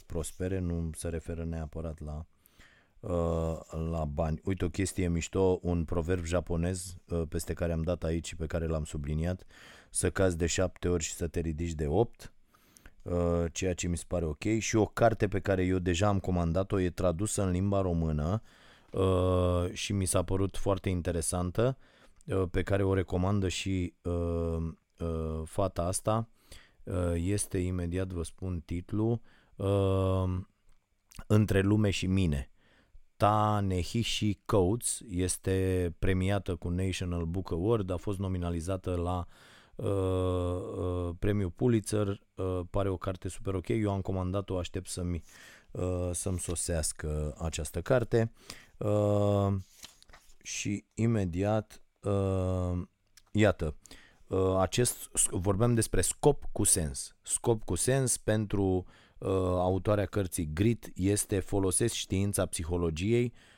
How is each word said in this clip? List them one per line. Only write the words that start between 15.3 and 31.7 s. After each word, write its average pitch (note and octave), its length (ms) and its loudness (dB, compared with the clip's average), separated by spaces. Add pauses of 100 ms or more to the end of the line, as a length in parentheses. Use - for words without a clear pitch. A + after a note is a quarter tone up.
care F#2 240 2
eu F#2 140 2
deja F2+ 300 2
am G2 100 2
comandat-o, F2+ 640 0
e F2+ 100 2
tradusă F#2 520 0
în F#2+ 80 0
limba G2 300 2
română, E2 600 0 (500)
uh, F#2 800 2
și - 200 -6
mi G2 120 0
s-a F#2 180 2
părut F#2+ 340 0
foarte G2 320 0
interesantă, F2+ 880 0 (500)
uh, F#2+ 240 0
pe F2+ 120 0
care G2 200 2
o F#2+ 120 4
recomandă F#2+ 540 2
și, F2+ 540 -2
uh, E2+ 720 -2 (260)
uh, D#2+ 460 -4
fata F#2+ 380 -2
asta. A2 460 0 (540)
Uh, F2 320 -2
este, F#2+ 440 -2
imediat F2+ 500 -2
vă F2+ 140 -6
spun F2+ 420 -6
titlul, G#2+ 560 -2 (360)
uh, F#2+ 840 2 (880)
Între G2+ 340 4
lume G#2 300 4